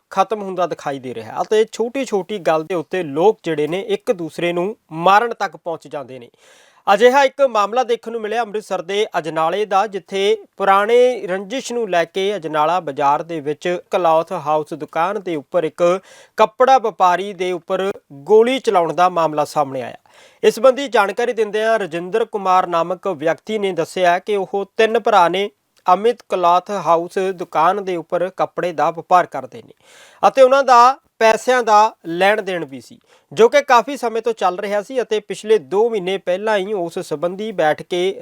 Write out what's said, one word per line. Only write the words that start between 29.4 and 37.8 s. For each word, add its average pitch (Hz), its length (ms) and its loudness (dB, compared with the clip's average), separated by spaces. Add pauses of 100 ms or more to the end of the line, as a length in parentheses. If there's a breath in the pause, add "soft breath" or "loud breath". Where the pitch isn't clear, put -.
ਨੇ - 80 -20 (540 soft breath)
ਅਤੇ 262 140 4
ਉਹਨਾਂ 269 220 6
ਦਾ 247 340 6 (220)
ਪੈਸਿਆਂ 226 440 2
ਦਾ 214 320 4 (100)
ਲੈਣ 190 360 0
ਦੇਣ 180 240 -6
ਵੀ 131 160 -14
ਸੀ, - 180 -20 (340 soft breath)
ਜੋ 220 160 6
ਕਿ 285 120 4
ਕਾਫੀ 262 360 2
ਸਮੇਂ 226 240 -4
ਤੋਂ 233 120 -2
ਚੱਲ 180 260 -2
ਰਿਹਾ 208 220 -4
ਸੀ 254 200 -6
ਅਤੇ 214 180 -2
ਪਿਛਲੇ 208 380 -2
ਦੋ 190 320 0
ਮਹੀਨੇ 190 280 -4
ਪਹਿਲਾਂ 202 400 -4
ਹੀ 196 160 -4
ਉਸ 175 260 -6
ਸੰਬੰਧੀ 175 520 -6
ਬੈਠ 156 300 -2